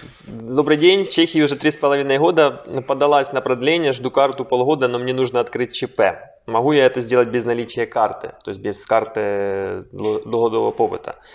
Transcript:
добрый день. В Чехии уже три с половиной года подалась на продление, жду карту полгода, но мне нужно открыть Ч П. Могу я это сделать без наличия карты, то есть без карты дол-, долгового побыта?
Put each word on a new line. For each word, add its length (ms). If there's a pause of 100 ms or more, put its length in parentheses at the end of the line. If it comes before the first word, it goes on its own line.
(280)
добрый 500
день. 260
В 60
Чехии 320
уже 140
три 160
с 60
половиной 420
года 320 (360)
подалась 460
на 80
продление, 520
жду 180
карту 340
полгода, 420
но 120
мне 140
нужно 260
открыть 340
Ч 140
П. 320 (260)
Могу 280
я 120
это 140
сделать 300
без 140
наличия 440
карты, 460 (100)
то 80
есть 100
без 240
карты 1080
дол-, 320
долгового 480
побыта? 440 (200)